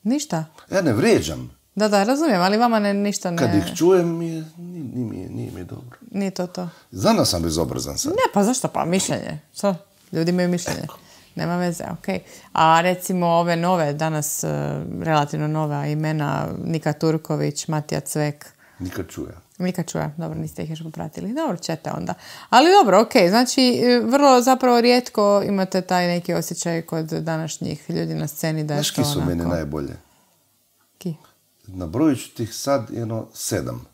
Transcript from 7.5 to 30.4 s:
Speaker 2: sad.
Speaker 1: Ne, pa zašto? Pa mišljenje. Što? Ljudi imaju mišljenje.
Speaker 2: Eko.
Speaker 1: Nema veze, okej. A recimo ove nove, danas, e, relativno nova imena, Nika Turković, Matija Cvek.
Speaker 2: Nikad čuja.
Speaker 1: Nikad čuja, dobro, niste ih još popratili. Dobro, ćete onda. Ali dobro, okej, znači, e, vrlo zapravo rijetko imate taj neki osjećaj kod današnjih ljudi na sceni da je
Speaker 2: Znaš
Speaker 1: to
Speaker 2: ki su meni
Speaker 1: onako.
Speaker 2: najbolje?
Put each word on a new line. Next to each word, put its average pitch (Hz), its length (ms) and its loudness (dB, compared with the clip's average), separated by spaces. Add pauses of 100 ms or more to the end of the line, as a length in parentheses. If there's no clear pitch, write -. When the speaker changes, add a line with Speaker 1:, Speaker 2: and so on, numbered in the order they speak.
Speaker 2:
sad. 302 140 -4
Speaker 1:
Ne, 494 220 0
pa 202 100 4
zašto? 247 240 0
Pa - 160 -2
mišljenje. 160 540 -4 (140)
Što? 202 220 -2 (380)
Ljudi 165 180 0
imaju 180 180 2
mišljenje. 175 320 -4
Speaker 2:
Eko. - 180 -12 (360)
Speaker 1:
Nema 170 220 -4
veze, 175 360 -4
okej. 190 280 -6 (320)
A 160 280 6
recimo 180 480 0
ove 170 280 4
nove, 165 360 0
danas, 156 520 -4
e, 160 40 -2 (520)
relativno 151 480 0
nova 151 380 -2
imena, 151 640 -2 (120)
Nika 160 320 -2
Turković, 151 760 -2
Matija 151 320 -4
Cvek. 147 460 -4 (320)
Speaker 2:
Nikad 92 300 -8
čuja. - 320 -12 (180)
Speaker 1:
Nikad 180 280 -4
čuja, 156 300 -4
dobro, 160 200 -8
niste 160 260 -8
ih 156 80 -8
još 160 120 -10
popratili. 165 520 -10
Dobro, 294 220 -4
ćete 156 360 -8
onda. - 220 -6 (360)
Ali 294 220 8
dobro, 220 280 8
okej, 220 280 4
znači, 247 320 2 (160)
e, 240 240 4
vrlo 254 400 6
zapravo 247 400 4
rijetko 226 640 4
imate 190 360 0
taj 180 260 0
neki 175 280 0
osjećaj 165 480 -4
kod 165 240 -4
današnjih 160 840 -6
ljudi 165 240 -4
na 151 120 -4
sceni 156 380 -4
da 151 100 -4
je 143 40 0
Speaker 2:
Znaš 147 120 -2
Speaker 1:
to - 40 -14
Speaker 2:
ki - 100 0
su - 160 -2
meni 87 140 -2
Speaker 1:
onako. 85 160 -2
Speaker 2:
najbolje? 76 460 -6 (1040)